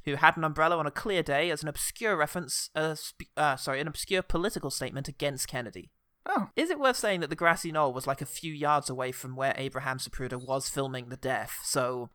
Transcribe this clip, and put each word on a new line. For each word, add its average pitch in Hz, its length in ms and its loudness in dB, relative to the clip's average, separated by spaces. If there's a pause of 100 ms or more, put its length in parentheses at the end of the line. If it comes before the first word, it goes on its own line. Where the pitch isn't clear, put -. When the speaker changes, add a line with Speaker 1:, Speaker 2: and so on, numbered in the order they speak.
Speaker 1:
who 143 120 0
had 160 200 8
an 165 80 0
umbrella 156 340 4
on 151 100 0
a 143 40 -2
clear 185 320 0
day 151 280 2
as 151 120 -2
an 151 60 -4
obscure 208 480 -2
reference, 151 580 -2
uh, 156 240 0
sp-, - 380 -12
uh, 147 180 4
sorry, 135 240 -2
an 156 80 -2
obscure - 340 0
political 170 500 0
statement 135 360 -6
against 143 400 -4
Kennedy. 117 420 -8 (360)
Speaker 2:
Oh. 247 320 0
Speaker 1:
Is 330 120 2
it 302 100 0
worth 262 180 4
saying 196 240 2
that 147 80 -2
the 160 80 -2
grassy 170 340 2
knoll 151 220 4
was, 127 140 -4
like, 139 140 -2
a 143 40 -4
few - 280 -8
yards 147 360 2
away 127 240 -4
from 131 240 -10
where 135 200 0
Abraham 131 420 -4
Zapruder 127 440 -6
was 131 240 -2
filming 131 400 -4
the 127 100 -10
death? 117 460 -2
So, 127 520 0